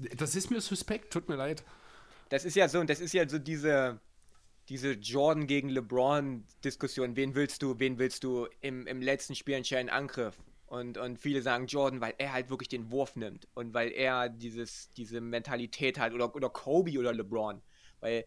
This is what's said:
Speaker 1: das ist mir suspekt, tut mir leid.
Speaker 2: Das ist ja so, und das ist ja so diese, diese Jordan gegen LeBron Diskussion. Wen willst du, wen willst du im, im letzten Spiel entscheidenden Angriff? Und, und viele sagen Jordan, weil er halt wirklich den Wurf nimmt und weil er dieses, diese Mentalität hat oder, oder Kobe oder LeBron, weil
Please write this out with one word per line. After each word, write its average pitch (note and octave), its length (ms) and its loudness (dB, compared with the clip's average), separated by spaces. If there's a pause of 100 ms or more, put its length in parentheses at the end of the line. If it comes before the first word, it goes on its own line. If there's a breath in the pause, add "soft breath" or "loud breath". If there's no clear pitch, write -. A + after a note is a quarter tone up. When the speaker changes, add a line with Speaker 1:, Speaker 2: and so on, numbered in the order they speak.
(160)
Speaker 1:
das D#3 180 0
ist F#3+ 160 0
mir A#3 100 2
suspekt, - 520 -4
tut E3+ 180 -2
mir D3+ 60 0
leid. D3 280 -2 (640 loud breath)
Speaker 2:
Das C#3 160 2
ist F3 120 0
ja F#3 120 10
so, D#3 100 2
und D#3+ 120 4
das D3+ 100 2
ist F3 140 -4
ja F3 120 6
so C#3+ 120 -2
diese, C#3+ 600 2 (680)
diese C3+ 240 -2
Jordan C#3 540 2
gegen C#3 240 2
LeBron C3 760 2 (180)
Diskussion. C3 540 -2
Wen C3+ 180 0
willst C#3 280 0
du, C3 160 0
wen C3 200 2
willst B2+ 240 0
du B2 260 0 (120)
im, C3 260 -6
im C3 140 -6
letzten C3+ 340 0
Spiel C#3+ 200 -4
entscheidenden B2+ 400 0
Angriff? B2+ 420 -2 (300)
Und, B2 320 -8
und B2 200 -6
viele C#3 240 0
sagen B2+ 240 2
Jordan, C3+ 340 2
weil A#2 180 -2
er C#3 140 -2
halt C3 160 -2
wirklich C3 200 -6
den A#2 240 -6
Wurf C3 240 0
nimmt A2 380 -8
und A#2 200 -8
weil A#2 160 2
er B2+ 380 2
dieses, A#2 640 -8
diese A#2 300 -8
Mentalität A#2+ 800 -2
hat A#2 140 0
oder, A#2+ 240 0
oder C3+ 120 0
Kobe D#3+ 480 2
oder B2 160 2
LeBron, G#2+ 480 -4 (380 soft breath)
weil A2+ 280 -2